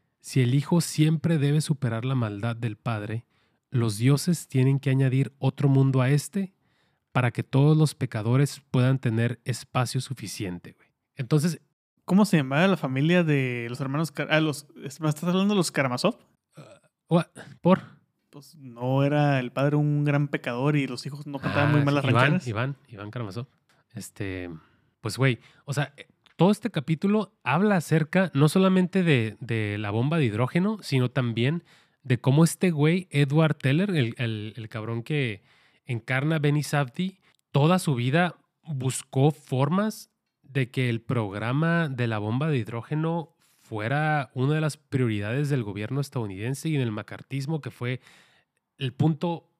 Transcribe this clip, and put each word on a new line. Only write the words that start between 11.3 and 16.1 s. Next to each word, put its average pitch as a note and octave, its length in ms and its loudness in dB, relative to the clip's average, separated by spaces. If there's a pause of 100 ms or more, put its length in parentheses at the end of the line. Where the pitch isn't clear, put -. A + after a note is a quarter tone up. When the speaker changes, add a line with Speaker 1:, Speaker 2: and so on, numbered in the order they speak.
Speaker 2:
¿Cómo G3 200 6
se F#3 120 2
llamaba C#3+ 300 2
la F#3+ 100 4
familia D#3 460 2
de B2+ 460 0
los B2 120 -8
hermanos C#3+ 300 -4
Kar-, - 200 -8
ah, D#3 80 4
los, D#3 260 -2 (180)
es-, - 160 -14
¿me D#3 100 -2
estás D3+ 160 -4
hablando F#3 280 0
de G#3 40 2
los E3+ 140 0
Karamazov? C3+ 460 -2 (400)